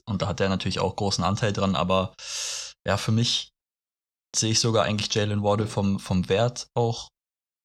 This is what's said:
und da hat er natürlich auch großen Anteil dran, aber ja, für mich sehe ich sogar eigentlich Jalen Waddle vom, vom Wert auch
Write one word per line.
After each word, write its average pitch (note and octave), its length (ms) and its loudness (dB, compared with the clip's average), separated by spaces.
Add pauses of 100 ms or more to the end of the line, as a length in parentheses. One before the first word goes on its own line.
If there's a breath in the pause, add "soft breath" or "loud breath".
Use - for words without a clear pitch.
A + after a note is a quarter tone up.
und F#2+ 160 -2
da F#2+ 60 0
hat F2+ 120 -2
er G2 100 2
natürlich F#2+ 300 -2
auch F#2 160 0
großen F#2+ 280 0
Anteil G#2 280 2
dran, G2 240 0
aber F#2 400 0 (720 loud breath)
ja, G2 100 2
für - 140 -2
mich A#2 380 0 (880)
sehe A2 160 0
ich A2+ 100 4
sogar A2 240 4
eigentlich G#2 280 -2
Jalen G#2 300 0
Waddle G#2 240 2
vom, G2 320 0
vom F#2 300 0
Wert A#2 440 0
auch A#2 360 -2 (560)